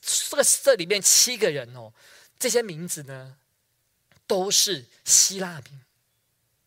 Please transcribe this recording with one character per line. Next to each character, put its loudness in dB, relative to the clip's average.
这 -4
个， 4
这 4
里 -4
面 -2
七 4
个 0
人 -10
哦， -20
这 -2
些 2
名 -10
字 -10
呢， -18
都 -2
是 0
希 2
腊 -10
名。 -20